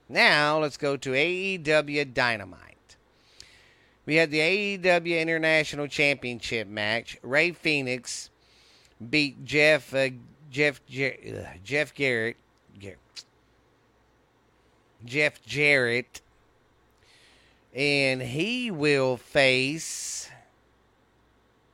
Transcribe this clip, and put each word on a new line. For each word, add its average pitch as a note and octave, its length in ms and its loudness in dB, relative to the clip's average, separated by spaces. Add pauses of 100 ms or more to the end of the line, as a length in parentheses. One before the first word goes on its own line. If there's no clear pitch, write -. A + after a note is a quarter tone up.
Now, D#3 520 4
let's D3+ 180 -2
go C#3+ 200 -2
to C3 180 -4
A D3+ 120 2
E F#3 300 -4
W D3 480 0
Dynamite. A2 880 -4 (1120)
We D3+ 120 0
had E3 120 4
the D#3 100 0
A E3 160 2
E G3+ 220 -2
W E3+ 400 2
International D#3+ 680 0
Championship B2 800 -2
match. G#2+ 560 -4
Rey D#3 300 0
Fenix C3 760 -4 (800)
beat C#3 360 -2
Jeff, D3 480 4
uh, C3+ 160 2 (420)
Jeff C#3+ 340 -2
Jer-, B2+ 300 -4 (100)
uh, G2 380 -12
Jeff C#3 300 -2
Jarrett, A#2+ 420 -2 (460)
Gar-, G2 160 -16 (2000)
Jeff C#3 400 0
Jarrett, B2+ 760 2 (1500)
and C3+ 480 2
he G#3 480 -4
will C#3+ 460 2
face C3+ 1120 -2 (1400)